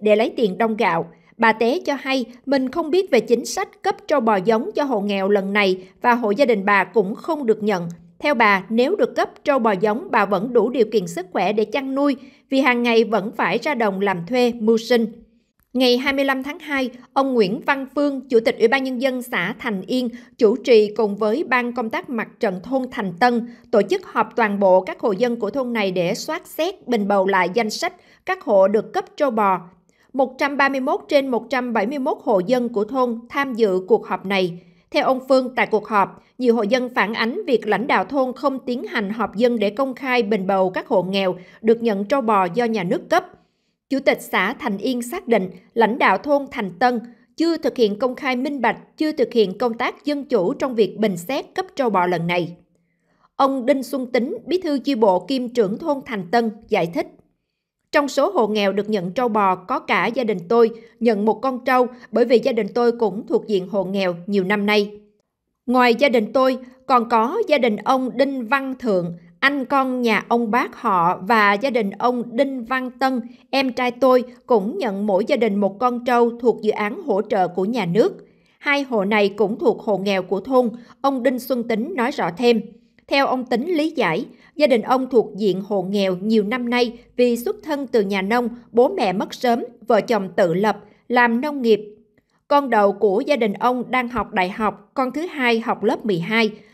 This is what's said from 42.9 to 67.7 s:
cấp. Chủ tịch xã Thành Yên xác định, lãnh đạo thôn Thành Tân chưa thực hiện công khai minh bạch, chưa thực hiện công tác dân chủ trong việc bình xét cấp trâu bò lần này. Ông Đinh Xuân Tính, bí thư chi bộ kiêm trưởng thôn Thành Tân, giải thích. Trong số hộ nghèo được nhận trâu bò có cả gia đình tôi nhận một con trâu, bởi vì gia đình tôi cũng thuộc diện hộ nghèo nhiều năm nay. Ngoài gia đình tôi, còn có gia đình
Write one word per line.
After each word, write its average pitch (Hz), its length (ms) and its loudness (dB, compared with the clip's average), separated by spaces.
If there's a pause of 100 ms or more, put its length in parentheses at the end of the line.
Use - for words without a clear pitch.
cấp. 359 160 2 (640)
Chủ 269 100 0
tịch 269 220 2
xã 202 300 -2
Thành 208 260 -6
Yên 247 240 -4
xác 247 260 -10
định, 190 220 2 (240)
lãnh 226 240 0
đạo 233 200 2
thôn 285 320 0
Thành 196 280 -8
Tân 247 220 2 (360)
chưa 330 200 0
thực 240 200 -4
hiện 208 220 2
công 254 160 -2
khai 254 220 -4
minh 277 240 -4
bạch, 226 160 0 (200)
chưa 302 160 -2
thực 262 200 -2
hiện 196 260 2
công 240 160 -2
tác 254 300 -6
dân 285 200 -4
chủ 220 300 0
trong 277 200 -4
việc 214 240 0
bình 202 180 0
xét 269 280 -6 (100)
cấp 370 120 -4 (100)
trâu 247 140 0
bò 185 160 2
lần 170 200 -2
này. 175 300 -4 (800)
Ông 269 300 0
Đinh 277 160 2
Xuân 254 240 -6
Tính, 262 400 -2
bí 339 140 -2
thư 302 180 -2
chi 277 160 -2
bộ 202 260 4
kiêm 254 280 -4
trưởng 226 300 0
thôn 294 280 -2
Thành 202 240 -6
Tân, 233 200 2 (180)
giải 170 260 0
thích. 311 120 -4 (840)
Trong 285 160 4
số 277 220 0
hộ 262 160 2
nghèo 202 260 0
được 202 160 -2
nhận 190 240 -2
trâu 247 160 -2
bò 202 260 2
có 180 240 -6
cả 214 280 0
gia 240 180 -4
đình 208 140 -2 (100)
tôi 233 220 4 (300)
nhận 220 240 2
một 220 100 2
con 254 300 -6
trâu, 254 220 4 (240)
bởi 226 140 4
vì 240 140 4
gia - 140 2
đình 220 220 -2
tôi 240 180 2
cũng 226 340 -2
thuộc 240 200 -2
diện 190 220 -2
hộ 190 160 -2
nghèo 190 300 -2 (120)
nhiều 202 180 0
năm 202 220 -2
nay. 208 320 0 (680)
Ngoài 247 280 4
gia 277 140 2
đình 220 240 0
tôi, 262 260 2 (280)
còn 240 220 2
có 247 400 2
gia 294 100 4
đình 226 180 2